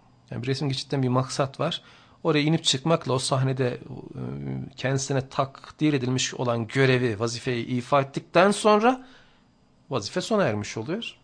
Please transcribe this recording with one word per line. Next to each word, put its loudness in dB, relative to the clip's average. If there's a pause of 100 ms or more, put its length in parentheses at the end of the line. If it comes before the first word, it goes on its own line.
(320)
yani -8
bir -10
resmi -2
geçitten -2
bir 2
maksat -2
var, -4 (420)
oraya 2
inip 2
çıkmakla 0
o 2
sahnede, 0
e, -6 (960)
kendisine -2
takdir -2
edilmiş 0
olan -2
görevi, 2
vazifeyi -2
ifa 0
ettikten 2
sonra 2 (840)
vazife -4
sona 2
ermiş -2
oluyor. -6